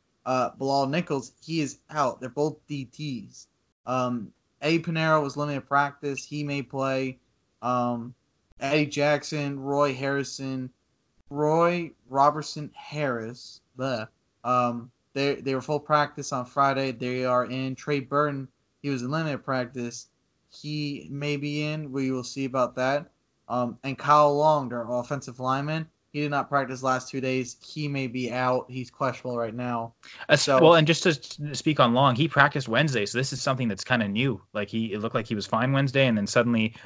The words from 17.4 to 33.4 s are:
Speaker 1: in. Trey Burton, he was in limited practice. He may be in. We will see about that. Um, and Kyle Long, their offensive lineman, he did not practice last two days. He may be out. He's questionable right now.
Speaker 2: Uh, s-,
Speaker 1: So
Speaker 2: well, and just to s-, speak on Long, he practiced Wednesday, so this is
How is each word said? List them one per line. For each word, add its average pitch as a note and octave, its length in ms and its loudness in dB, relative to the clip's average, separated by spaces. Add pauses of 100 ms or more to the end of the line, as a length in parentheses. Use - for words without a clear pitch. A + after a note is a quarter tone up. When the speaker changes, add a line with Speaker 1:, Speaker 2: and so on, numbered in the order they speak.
Speaker 1:
in. C3 280 -6
Trey D3 260 -4
Burton, C#3+ 480 -2 (340)
he C#3+ 80 -4
was C3 120 -2
in B2 80 -6
limited D#3 340 -4
practice. B2 640 -4 (420)
He D3 600 -8
may D3 260 -4
be D3 280 -4
in. D3+ 260 -6
We C3+ 200 -2
will B2+ 140 -2
see C3+ 200 -6
about B2+ 320 0
that. C3+ 340 0 (380)
Um, A#2+ 360 -2
and C3+ 140 -6
Kyle D3 380 6
Long, D3 320 4
their A#2 200 -6
offensive B2 520 -4
lineman, C#3+ 460 -2 (260)
he D3 80 -4
did D3 100 0
not C#3 180 -2
practice C3 340 -2
last B2+ 280 0
two C3+ 100 -4
days. C3 400 -2
He D3+ 280 -6
may C#3 180 -2
be B2 260 -4
out. B2+ 380 0
He's B2+ 200 -8
questionable B2+ 460 -4
right A#2 180 -4
now. A#2+ 400 -6 (340)
Speaker 2:
Uh, D#3 60 8
s-, C#3+ 80 4
Speaker 1:
So C3+ 200 6
Speaker 2:
well, D#3+ 140 10
and D#3 100 6
just E3 160 2
to F#3+ 80 4
s-, D3 480 -6
speak D3+ 220 0
on A#2+ 120 6
Long, B2+ 220 6
he D#3 140 2
practiced C#3+ 400 2
Wednesday, B2 360 2
so G#2+ 140 -2
this C3 140 -2
is B2+ 100 -6